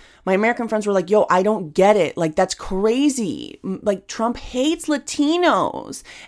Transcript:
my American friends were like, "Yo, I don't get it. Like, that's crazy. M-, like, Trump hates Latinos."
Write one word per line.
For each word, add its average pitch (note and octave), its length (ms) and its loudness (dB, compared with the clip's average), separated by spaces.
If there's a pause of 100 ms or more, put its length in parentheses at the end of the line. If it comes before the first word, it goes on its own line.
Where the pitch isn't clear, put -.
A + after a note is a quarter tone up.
(240)
my F#3 80 0
American A#3 340 0
friends G#3+ 200 -4
were G3+ 60 0
like, F#3 180 0
"Yo, G#3 180 4
I F#3 140 4
don't F#3+ 320 -2
get G3+ 220 6
it. E3 200 0
Like, D#3+ 180 -2
that's F#3 200 0
crazy. G#3+ 1080 -2
M-, - 200 -6
like, G3 260 -2
Trump A#3 300 -4
hates D4+ 480 -4
Latinos." D4 1160 0 (260)